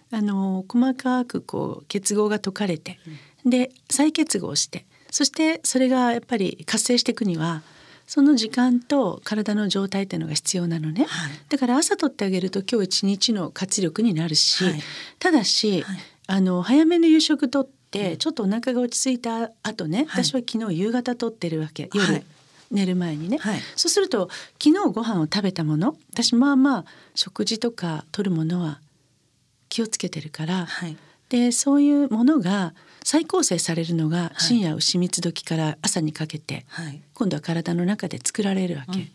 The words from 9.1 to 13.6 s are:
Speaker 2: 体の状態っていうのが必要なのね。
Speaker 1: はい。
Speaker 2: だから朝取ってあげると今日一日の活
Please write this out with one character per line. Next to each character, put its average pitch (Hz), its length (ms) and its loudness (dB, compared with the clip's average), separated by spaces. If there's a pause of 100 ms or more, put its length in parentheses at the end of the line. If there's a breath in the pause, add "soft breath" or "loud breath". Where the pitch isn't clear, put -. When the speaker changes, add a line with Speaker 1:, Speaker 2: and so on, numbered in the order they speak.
Speaker 2:
体 214 300 -2
の 208 140 0
状 196 200 0
態 196 160 -2
っ 196 40 -6
て 190 80 -8
い 165 40 -4
う 160 40 -4
の 160 40 -6
が 156 60 -6
必 - 240 -2
要 175 100 0
な 165 120 -2
の 156 120 -4
ね。 208 160 2
Speaker 1:
は 165 220 -6
い。 - 20 -12 (160)
Speaker 2:
だ 285 120 -2
か 247 80 0
ら 254 100 4
朝 392 180 2
取 320 160 0
っ - 40 -20
て 202 100 -2
あ 190 60 0
げ 180 100 0
る 185 80 -2
と 196 120 -4
今 214 200 0
日 190 40 0
一 - 200 -2
日 196 280 2
の 180 180 -4
活 - 300 -4